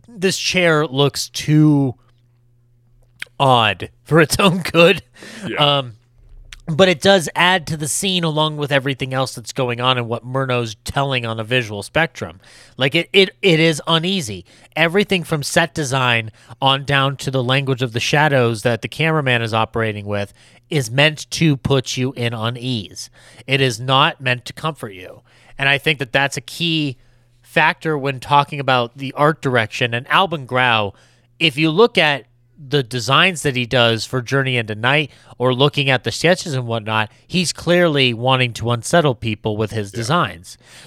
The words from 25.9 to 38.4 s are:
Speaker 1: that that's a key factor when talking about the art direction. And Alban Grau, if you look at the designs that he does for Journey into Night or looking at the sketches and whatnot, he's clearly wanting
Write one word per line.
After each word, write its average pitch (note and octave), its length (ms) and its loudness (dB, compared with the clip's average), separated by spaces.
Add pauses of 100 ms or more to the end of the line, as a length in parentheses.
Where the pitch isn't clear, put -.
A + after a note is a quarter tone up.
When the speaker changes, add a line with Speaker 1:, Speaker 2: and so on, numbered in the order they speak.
Speaker 1:
that B2+ 140 -6
that's C#3 240 0
a C3+ 40 -8
key D#3+ 540 -4 (460)
factor D#3+ 560 -2
when C3 240 -4
talking C#3+ 400 2
about B2+ 360 0
the C3+ 200 -8
art D3 240 2
direction. A#2+ 520 0
And A#2+ 140 -6
Alban D#3+ 380 0
Grau, A#2 480 0 (460)
if B2+ 180 0
you D#3+ 140 2
look A3 260 4
at D3+ 280 2 (400)
the C#3 180 0
designs C3+ 580 0
that C#3 140 -2
he B2 100 -2
does A#2 400 2
for C3 160 -4
Journey C3 360 -2
into A2 160 -4
Night C3 380 0 (260)
or B2+ 160 2
looking C#3 360 2
at B2+ 160 0
the A2+ 60 -2
sketches E3+ 420 0
and B2+ 120 -4
whatnot, A2 460 -2 (160)
he's E3+ 240 -2
clearly D#3 600 2
wanting B2 400 0